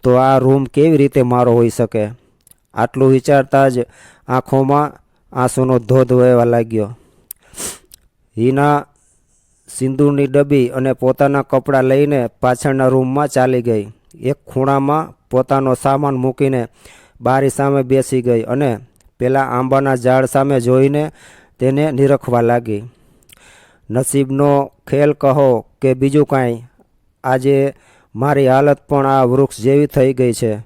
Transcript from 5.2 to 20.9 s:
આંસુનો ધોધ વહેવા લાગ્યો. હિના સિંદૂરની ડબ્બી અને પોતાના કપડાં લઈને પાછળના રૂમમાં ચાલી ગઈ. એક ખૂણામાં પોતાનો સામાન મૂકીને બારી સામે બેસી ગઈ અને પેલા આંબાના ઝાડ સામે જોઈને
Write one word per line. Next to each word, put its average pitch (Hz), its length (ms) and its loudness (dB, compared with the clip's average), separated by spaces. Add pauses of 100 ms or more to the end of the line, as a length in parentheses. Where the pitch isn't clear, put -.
આંસુનો 127 460 0
ધોધ 127 340 2
વહેવા 123 300 4
લાગ્યો. 113 540 -2 (1400)
હિના 143 480 0 (920)
સિંદૂરની 139 500 0
ડબ્બી 143 400 0
અને 131 260 -2
પોતાના 139 480 0
કપડાં 135 420 -2
લઈને 135 460 0 (120)
પાછળના 131 460 0
રૂમમાં 131 400 0
ચાલી 127 340 0
ગઈ. 110 260 -2 (320)
એક 131 160 -4 (120)
ખૂણામાં 139 680 -2 (180)
પોતાનો 131 500 0
સામાન 139 340 -2
મૂકીને 127 520 -2 (540)
બારી 135 280 0
સામે 139 340 -2
બેસી 127 380 -2
ગઈ 117 200 0
અને 120 360 -4 (420)
પેલા 131 220 0
આંબાના 131 540 -2
ઝાડ 127 300 0
સામે 139 340 0
જોઈને 139 520 0 (480)